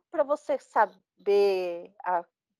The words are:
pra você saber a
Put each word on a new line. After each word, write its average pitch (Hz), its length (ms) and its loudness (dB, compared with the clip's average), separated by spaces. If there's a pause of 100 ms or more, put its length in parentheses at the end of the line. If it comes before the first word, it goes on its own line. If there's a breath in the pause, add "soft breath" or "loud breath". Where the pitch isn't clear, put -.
(100)
pra 330 120 -2
você 285 360 -4
saber 190 1300 -2 (120)
a 175 200 -2 (360)